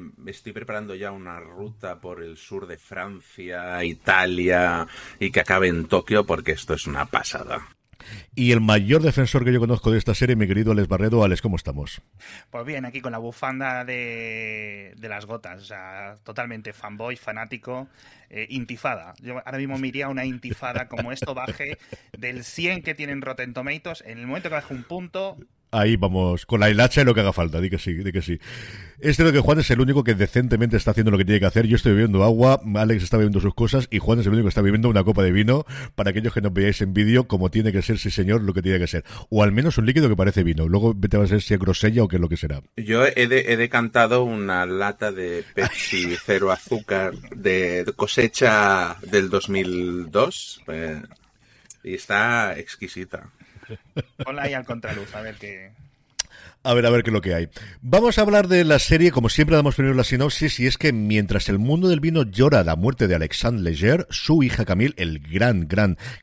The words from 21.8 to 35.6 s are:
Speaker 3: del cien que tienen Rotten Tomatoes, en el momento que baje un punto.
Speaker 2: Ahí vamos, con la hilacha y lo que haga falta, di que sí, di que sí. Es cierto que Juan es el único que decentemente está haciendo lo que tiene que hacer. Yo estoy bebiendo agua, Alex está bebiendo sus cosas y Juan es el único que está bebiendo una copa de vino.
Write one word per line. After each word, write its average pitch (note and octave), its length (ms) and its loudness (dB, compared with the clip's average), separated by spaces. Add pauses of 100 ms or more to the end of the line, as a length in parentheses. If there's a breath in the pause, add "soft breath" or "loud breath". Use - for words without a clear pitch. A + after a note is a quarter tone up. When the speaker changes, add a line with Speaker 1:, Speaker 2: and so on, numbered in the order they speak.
Speaker 3:
del B2 240 -10
cien E3+ 400 -6
que D#3+ 140 -8
tienen C#3+ 260 -10
Rotten B2+ 320 -10
Tomatoes, C3+ 500 -10
en A2+ 140 -18
el A#2+ 80 -14
momento E3 220 -8
que D#3 80 -6
baje C#3+ 180 -8
un B2 80 -12
punto. F#3 540 -10 (360)
Speaker 2:
Ahí A2 240 2
vamos, F#2 500 0
con A2+ 140 2
la G#2+ 100 6
hilacha B2 320 4
y - 20 4
lo B2 80 6
que A2 80 2
haga G2 120 2
falta, E2 280 -2
di F#2 80 -2
que F2+ 100 -4
sí, F#2 140 -6
di F#2 200 -6
que F#2 100 -2
sí. E2+ 160 -4 (600 loud breath)
Es D3 160 0
cierto E3 160 4
que C#3 80 4
Juan D3+ 180 4
es D3+ 140 2
el A#2+ 80 4
único C3+ 240 2
que A2+ 100 4
decentemente A2+ 600 2
está G#2+ 160 2
haciendo A2 180 2
lo G2+ 80 6
que G2 60 4
tiene G2+ 160 2
que F#2+ 60 4
hacer. A2+ 200 4
Yo A2 80 4
estoy A2+ 180 4
bebiendo G2+ 300 4
agua, A#2 400 4 (140)
Alex A2 260 2
está F2 140 0
bebiendo G#2 240 4
sus G2 120 2
cosas B2 380 0
y G#2+ 80 -2
Juan A#2 220 2
es G2+ 60 0
el G2+ 60 2
único A2+ 120 4
que F#2+ 60 2
está G#2 120 0
bebiendo G#2+ 260 4
una G#2 140 4
copa G2 220 2
de F2+ 80 4
vino. A2+ 340 2 (300 loud breath)